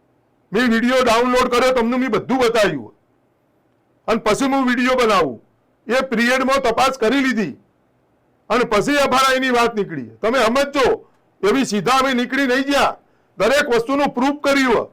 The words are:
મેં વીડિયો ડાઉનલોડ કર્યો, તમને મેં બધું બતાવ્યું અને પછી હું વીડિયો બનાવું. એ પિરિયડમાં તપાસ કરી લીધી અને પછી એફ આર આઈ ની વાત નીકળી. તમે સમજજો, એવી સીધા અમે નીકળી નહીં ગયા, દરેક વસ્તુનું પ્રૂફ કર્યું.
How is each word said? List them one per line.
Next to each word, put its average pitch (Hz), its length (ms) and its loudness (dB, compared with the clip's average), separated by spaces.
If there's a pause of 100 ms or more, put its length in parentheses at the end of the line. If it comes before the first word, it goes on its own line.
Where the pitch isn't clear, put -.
(520)
મેં 233 180 0
વીડિયો 240 340 2
ડાઉનલોડ 247 440 2
કર્યો, 247 240 2
તમને 240 240 0
મેં 254 140 -2
બધું 214 280 -2
બતાવ્યું 208 560 0 (1120)
અને 220 120 -2
પછી 214 240 0
હું 269 240 0
વીડિયો 247 380 0
બનાવું. 165 360 0 (440)
એ 262 200 -2
પિરિયડમાં 262 560 0
તપાસ 254 360 0
કરી 233 220 0
લીધી 220 320 -2 (960)
અને 233 140 0
પછી 226 280 0
એફ 277 160 2
આર 262 240 2
આઈ 262 60 0
ની 262 120 -2
વાત 233 240 0
નીકળી. 165 280 -6
તમે 214 440 -2
સમજજો, 269 580 0 (440)
એવી 247 160 2
સીધા 208 280 -2
અમે 262 220 2
નીકળી 254 320 -2
નહીં 254 160 0
ગયા, 269 340 0 (420)
દરેક 240 360 2
વસ્તુનું 269 340 0
પ્રૂફ 285 320 -2
કર્યું. 262 520 2